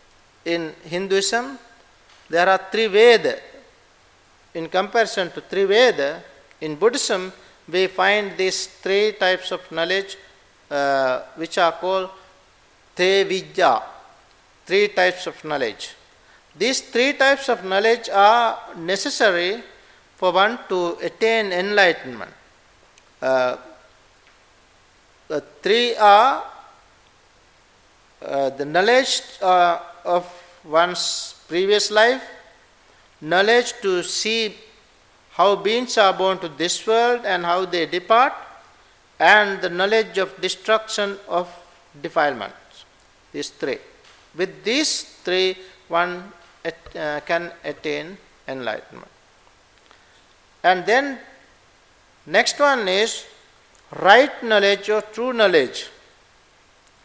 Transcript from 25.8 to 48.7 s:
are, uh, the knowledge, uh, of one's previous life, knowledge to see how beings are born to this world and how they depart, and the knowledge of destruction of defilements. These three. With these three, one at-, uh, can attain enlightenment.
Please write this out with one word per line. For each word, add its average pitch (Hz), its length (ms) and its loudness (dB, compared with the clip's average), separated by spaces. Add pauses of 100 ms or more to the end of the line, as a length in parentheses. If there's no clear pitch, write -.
are, 214 480 4 (1800)
uh, 139 280 -4
the 139 160 -8
knowledge, 214 560 2 (200)
uh, 175 380 4 (240)
of 175 220 -2 (380)
one's 170 720 -2 (120)
previous 196 440 0
life, 233 320 4 (1000)
knowledge 202 600 2
to 185 220 -2
see 220 520 -4 (760)
how 196 240 4
beings 233 420 -2
are 190 160 4
born 185 260 0
to 175 100 -8
this 160 360 -6
world 233 400 2
and 180 200 -2
how 180 200 0
they 170 200 -2
depart, 226 480 2 (840)
and 196 420 4
the 180 80 -4
knowledge 196 480 -2
of 185 240 -4
destruction 202 760 -2 (100)
of 175 200 -2 (540)
defilements. 147 840 -4 (460)
These 143 180 -10
three. 135 280 -6 (580)
With 160 280 -8
these 269 400 -2 (200)
three, 185 340 -2 (300)
one 180 440 -4 (340)
at-, - 300 -12
uh, 151 260 -6
can 170 300 -4 (120)
attain 151 540 -8 (300)
enlightenment. 127 640 -10 (1500)